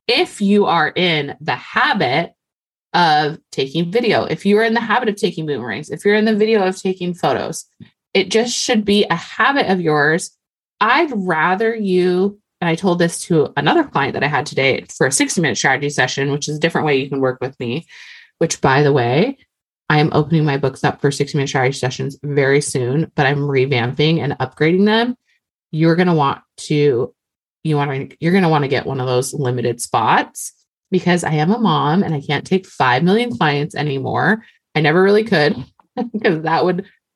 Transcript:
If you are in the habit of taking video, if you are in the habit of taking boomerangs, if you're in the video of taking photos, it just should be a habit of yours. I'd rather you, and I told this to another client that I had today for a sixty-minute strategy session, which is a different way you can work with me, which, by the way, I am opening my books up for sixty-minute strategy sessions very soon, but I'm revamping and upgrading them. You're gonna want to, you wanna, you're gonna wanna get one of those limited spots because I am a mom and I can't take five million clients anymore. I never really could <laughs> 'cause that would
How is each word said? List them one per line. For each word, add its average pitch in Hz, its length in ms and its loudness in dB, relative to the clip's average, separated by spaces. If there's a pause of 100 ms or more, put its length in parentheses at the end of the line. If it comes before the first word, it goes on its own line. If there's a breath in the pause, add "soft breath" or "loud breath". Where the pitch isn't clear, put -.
If 285 340 -2
you 202 240 4
are 165 240 2
in 160 520 -2
the 156 140 -4
habit 208 800 -2 (600)
of 156 440 2 (140)
taking 156 400 -4
video, 175 320 2
if - 220 -6
you 202 100 6
are 220 80 4
in 226 80 0
the 226 80 0
habit 220 300 0
of 196 60 -2
taking 175 280 -4
boomerangs, 127 460 -6
if - 140 -8
you're 202 100 4
in 214 100 2
the 220 100 2
video 214 320 2
of 185 140 -4
taking 180 320 -4
photos, - 540 -4 (480 loud breath)
it 185 160 0
just 233 260 0
should 214 300 0
be 202 180 4
a - 100 -2
habit 247 560 0
of 185 120 0
yours. 156 480 0 (500)
I'd 277 340 2
rather 185 600 0
you, 185 640 0 (220)
and 170 80 0
I 160 40 0
told 175 240 0
this 170 260 0
to 156 320 2
another 208 280 2
client 131 300 -4
that - 100 -4
I 139 40 0
had 147 180 -2
today 135 400 -2 (100)
for 147 100 2
a 127 60 -2
sixty-minute 170 460 0
strategy 143 320 0
session, 139 420 -2
which 143 160 -4
is 151 80 -6
a 151 40 -10
different 165 260 0
way 147 100 2
you 135 140 -4
can 139 100 -4
work 127 220 -2
with 127 180 -8
me, 127 260 -6 (520 loud breath)
which, - 240 -2
by 139 200 4
the 143 100 4
way, 143 440 2 (540 soft breath)
I 156 100 4
am 156 120 2
opening 151 320 2
my 143 120 0
books 139 280 -4
up 139 160 -2
for 143 100 2
sixty-minute 139 380 -2
strategy 135 300 -2
sessions 131 440 -6
very 139 380 2
soon, 143 540 -2
but 147 120 0
I'm 143 140 0
revamping 139 800 0
and 135 180 -2
upgrading 165 480 2
them. 233 300 2 (540)
You're 165 260 2
gonna 180 180 4
want 139 260 0 (180)
to, 147 560 0 (500)
you 156 120 0
wanna, 143 320 -4 (120)
you're 165 120 0
gonna 185 160 4
wanna 147 200 2
get 135 180 -2
one 135 140 -4
of 127 60 -4
those 127 280 0
limited 123 460 -2
spots 131 760 -2 (360)
because 175 340 0
I - 100 -4
am 156 180 2
a 233 60 -2
mom 156 440 2
and 165 120 -4
I 139 60 -4
can't 143 260 -4
take 190 200 0
five 131 360 0
million 226 340 2
clients 147 380 -2
anymore. 139 680 -2 (300 loud breath)
I 156 60 0
never 156 220 4
really 208 220 4
could - 320 2
<laughs> - 640 -8
'cause 160 200 0
that 160 220 0
would 180 220 -2 (300 loud breath)